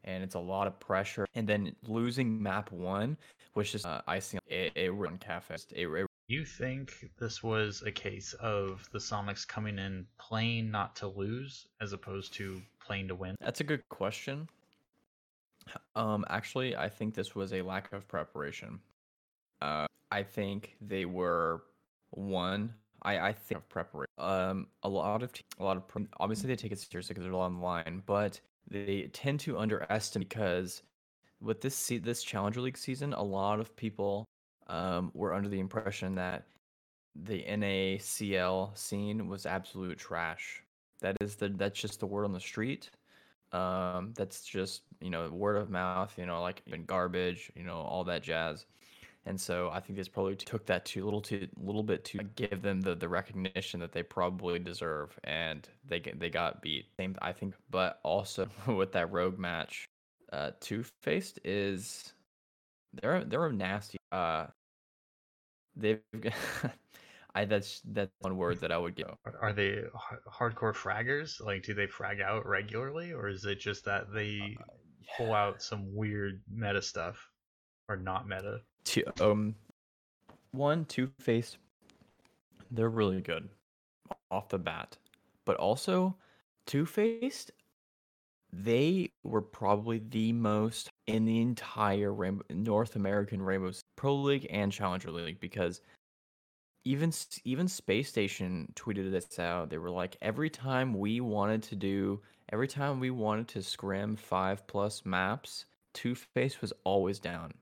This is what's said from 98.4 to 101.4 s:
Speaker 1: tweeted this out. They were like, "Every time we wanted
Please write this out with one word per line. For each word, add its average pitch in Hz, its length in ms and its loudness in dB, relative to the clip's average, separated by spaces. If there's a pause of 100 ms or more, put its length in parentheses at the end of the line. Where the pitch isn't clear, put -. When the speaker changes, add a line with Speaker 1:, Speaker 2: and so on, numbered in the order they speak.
Speaker 1:
tweeted 95 360 -2
this 95 280 -2
out. 87 300 0
They 76 80 -4
were 82 140 -4
like, 90 320 -2
"Every 127 260 2
time 131 460 2
we 104 260 2
wanted 107 440 4